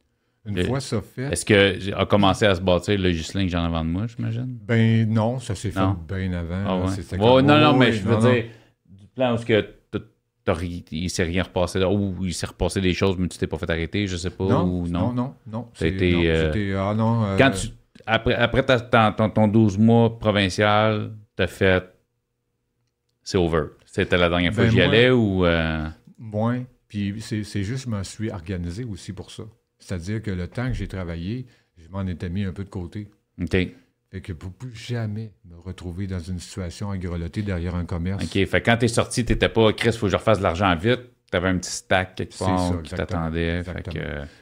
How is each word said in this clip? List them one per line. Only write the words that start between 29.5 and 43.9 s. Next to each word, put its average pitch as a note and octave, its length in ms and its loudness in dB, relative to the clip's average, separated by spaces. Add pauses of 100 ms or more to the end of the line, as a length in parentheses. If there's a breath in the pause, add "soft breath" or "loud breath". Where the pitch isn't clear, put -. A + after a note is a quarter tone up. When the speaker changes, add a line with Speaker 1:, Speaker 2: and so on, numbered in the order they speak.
Speaker 1:
C'est-à-dire G2+ 440 -8
que G#2+ 80 -6
le F2+ 180 -6
temps A#2+ 200 -6
que A#2+ 60 -4
j'ai F#2+ 140 -6
travaillé, F#2 580 -8 (320 soft breath)
je D#2+ 100 -20
m'en F#2+ 180 -6
étais F2+ 220 -6
mis G2 160 -4
un F#2 80 -6
peu G2 120 -10
de - 40 -14
côté. G2 400 -10 (320)
Speaker 2:
OK. F2 100 -4 (600)
Speaker 1:
Fait F#2+ 100 -12
que - 120 -12
pour F2 200 -12
plus B2+ 220 -16
jamais A2 580 -6 (120)
me E2+ 120 -20
retrouver F2+ 500 -8
dans F#2 140 -4
une F2 180 -6
situation F#2+ 520 -8
à G2 80 -6
grelotter F2 440 -4
derrière F2+ 320 -4
un F2 120 -2
commerce. F#2 360 -4
Speaker 2:
OK. E2+ 100 -6 (140)
Fait F2+ 140 2
que - 60 -4
quand A#2 100 4
t'es A#2 120 2
sorti, A2+ 360 0
t'étais A2 240 2
pas, « A2 240 4
Chris, A2+ 200 0
faut A2 140 -2
que F2+ 60 2
je F#2+ 40 2
refasse G#2 220 2
de F#2+ 40 -2
l'argent F#2 340 2
vite. » A#2 240 0 (300)
T'avais F#2 180 0
un F#2 80 2
petit - 160 -4
stack - 420 0
quelque - 200 -8
Speaker 1:
C'est - 100 -6
Speaker 2:
part F#2 140 2 (100)
Speaker 1:
ça, F2+ 60 0
Speaker 2:
qui E2+ 60 -4 (120)
Speaker 1:
exactement. E2 140 -4
Speaker 2:
t'attendait. E2 580 -2
Fait F2+ 60 -12
Speaker 1:
Exactement. E2 240 -8